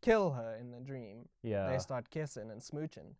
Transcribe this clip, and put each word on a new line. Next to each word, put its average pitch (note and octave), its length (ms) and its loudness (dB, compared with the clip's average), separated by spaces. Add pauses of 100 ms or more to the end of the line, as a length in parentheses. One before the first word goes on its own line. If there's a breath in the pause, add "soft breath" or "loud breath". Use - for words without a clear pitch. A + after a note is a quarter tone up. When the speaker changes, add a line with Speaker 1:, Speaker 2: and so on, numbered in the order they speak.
Speaker 1:
kill G#3+ 300 8
her A2+ 280 -4
in B2 120 -10
the A#2+ 80 -14
dream. A#2+ 500 -10 (140)
Speaker 2:
Yeah. G2+ 260 4
Speaker 1:
They F2+ 80 4
start A#2+ 320 -2
kissing B2+ 400 -4
and G#2+ 100 -10
smooching. D3+ 600 -6